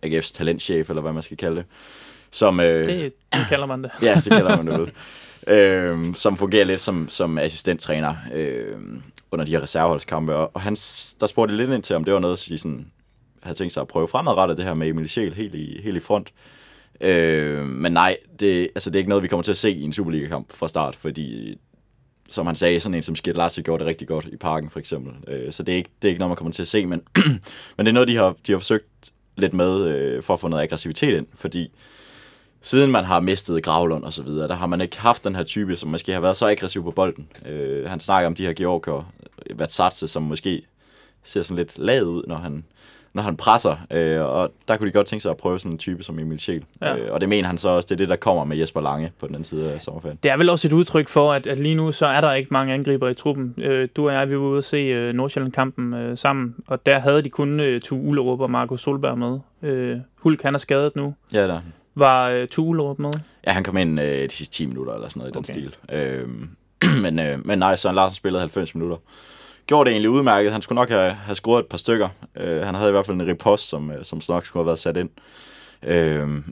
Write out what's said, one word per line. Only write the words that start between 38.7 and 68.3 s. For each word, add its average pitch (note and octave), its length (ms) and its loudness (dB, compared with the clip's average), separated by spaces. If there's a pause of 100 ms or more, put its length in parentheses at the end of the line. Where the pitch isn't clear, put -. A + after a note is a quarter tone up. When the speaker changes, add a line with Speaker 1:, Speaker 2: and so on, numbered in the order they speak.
Speaker 1:
Vatsatse, D#2+ 540 -2
som D#2 140 -6
måske D#2+ 400 -4 (600)
ser - 180 -4
sådan F2 140 -6
lidt E2+ 220 -4
ladet G#2+ 280 0
ud, E2+ 200 -4
når D#2+ 100 -8
han, D#2+ 280 -10 (480)
når G2+ 100 -4
han G2 140 -4
presser, A2 400 4 (140)
øh, D#2+ 300 2
og D2+ 320 0 (160)
der A2 80 2
kunne G#2 100 -2
de F#2+ 60 -2
godt G2+ 140 4
tænke G#2+ 160 -8
sig F#2 80 -2
at D#2+ 60 -2
prøve F2+ 220 -2
sådan F2 140 -8
en D#2+ 60 -8
type F2+ 240 -8
som D#2+ 160 -10
Emil D#2 220 -6
Scheel. E2 240 -6 (180)
Speaker 2:
Ja. - 140 -2
Speaker 1:
Øh, A1 160 -6
og D#2+ 80 -2
det G2 80 0
mener G2 200 2
han F2 100 -4
så F#2 100 0
også, F2 180 2
det G2 80 -2
er - 20 -4
det, F#2 120 0
der F2+ 80 2
kommer F2 280 2
med D2+ 120 -4
Jesper D#2 240 -2
Lange D2+ 380 -4
på - 80 -10
den D2 80 -10
anden D#2 100 -10
side D#2 280 -6
af D#2 100 -10
sommerferien. D#2 400 -12
Speaker 2:
Det C#3+ 80 4
er C3+ 60 4
vel E3+ 120 6
også E3+ 200 2
et C#3+ 40 4
udtryk E3 360 4
for, D3 240 6
at, C#3 140 0
at C3+ 120 -2
lige D3+ 160 2
nu D#3+ 180 0
så D3+ 140 0
er C#3+ 140 4
der D3+ 120 6
ikke C3+ 180 -2
mange C3+ 240 2
angriber C3+ 340 0
i B2+ 60 0
truppen. C3+ 440 -2
Øh, C3 380 0
du D3 120 2
og C#3 60 0
jeg, C#3 140 2
vi C#3 100 0
var C#3 80 0
ude C#3 120 2
at C#3 60 -2
se, - 120 -4
øh, B2 380 0
Nordsjælland-kampen, C3 800 -2
øh, A#2+ 240 -6
sammen, C3 360 0 (120)
og C3 200 -2
der C#3 120 6
havde C#3+ 240 4
de C#3 80 -4
kun, D3 300 -2
øh, B2+ 200 2
Tue C3 200 -6
Ullerup C3+ 400 0
og B2+ 100 0
Markus B2 300 -2
Solberg C#3 380 -2
med. A#2+ 200 -4 (320)
Øh, B2 260 -2 (200)
Hulk, D#3 260 2
han C#3 120 0
er C#3+ 40 0
skadet C#3 380 0
nu. C#3+ 180 -6 (200)
Speaker 1:
Ja, G#2 80 6
der G2 60 4
er F2+ 60 0
han. E2+ 180 -10 (240)
Speaker 2:
Var, C3 340 6
øh, B2 180 0
Tue D#3+ 180 0
Ullerup D3+ 320 -2
med? C#3+ 120 -4 (360)
Speaker 1:
Ja, G2 60 2
han F#2 120 0
kom F#2+ 120 -2
ind, D#2+ 240 2
øh, C#2+ 220 -2
de C2+ 60 -4
sidste - 260 -10
ti D#2+ 120 -4
minutter B1+ 280 -8
eller G#1+ 140 -12
sådan - 120 -12
noget C2 100 -10
i - 40 -14
den - 40 -8
Speaker 2:
Okay. - 140 -10
Speaker 1:
stil. C#2 240 -12 (160)
Øhm, C2 580 -6 (220)
<clears throat> D#3 300 2
men, E2 160 0
øh, D2 280 -4
men G2+ 120 0
nej, F#2 180 4
Søren F#2 200 0
Larsen F#2+ 200 4
spillede F2+ 240 -2